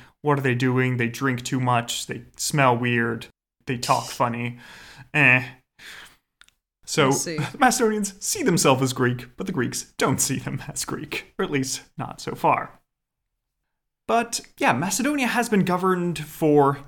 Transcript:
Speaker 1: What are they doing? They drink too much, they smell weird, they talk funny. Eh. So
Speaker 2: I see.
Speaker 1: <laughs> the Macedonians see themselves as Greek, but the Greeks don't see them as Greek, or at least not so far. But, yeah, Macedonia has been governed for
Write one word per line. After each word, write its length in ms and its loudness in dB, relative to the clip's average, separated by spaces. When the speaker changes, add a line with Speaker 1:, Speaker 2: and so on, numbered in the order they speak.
Speaker 1:
What 160 2
are 40 -2
they 120 2
doing? 420 2
They 120 0
drink 360 -2
too 160 -2
much, 460 0
they 160 -10
smell 400 2
weird, 500 0
they 100 -4
talk 300 0
funny. 520 -4
Eh. 320 6
So 220 2
Speaker 2:
I 20 4
see. 260 -2
Speaker 1:
<laughs> 160 -4
the 60 -14
Macedonians 560 2
see 180 -4
themselves 400 4
as 120 0
Greek, 320 -2
but 100 -8
the 60 -4
Greeks 460 -4
don't 220 0
see 180 -2
them 300 -8
as 180 -8
Greek, 520 -10
or 60 -2
at 60 -6
least 320 -4
not 240 -10
so 120 -8
far. 460 -2
But, 340 -2
yeah, 160 2
Macedonia 540 0
has 240 0
been 160 4
governed 520 0
for 680 4